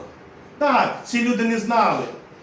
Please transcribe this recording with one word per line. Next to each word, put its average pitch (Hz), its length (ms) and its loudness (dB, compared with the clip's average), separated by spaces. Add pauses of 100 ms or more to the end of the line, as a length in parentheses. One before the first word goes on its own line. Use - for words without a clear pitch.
(580)
Так, 269 460 2
ці 233 180 -2
люди 226 220 0
не 226 140 0
знали, 214 440 2 (400)